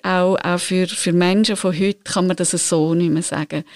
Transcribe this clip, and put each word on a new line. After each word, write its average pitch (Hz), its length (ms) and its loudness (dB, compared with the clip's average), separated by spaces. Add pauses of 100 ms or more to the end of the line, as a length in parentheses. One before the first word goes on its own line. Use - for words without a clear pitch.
auch, 185 320 2
auch 175 240 -2
für, 185 260 0
für - 260 -2
Menschen 190 440 2
von 185 200 -2
heute 196 280 0
kann 185 240 -2
man 180 80 -2
das 175 140 -2
so 165 440 0
nicht 170 160 2
mehr 160 140 0
sagen. 151 400 -6 (120)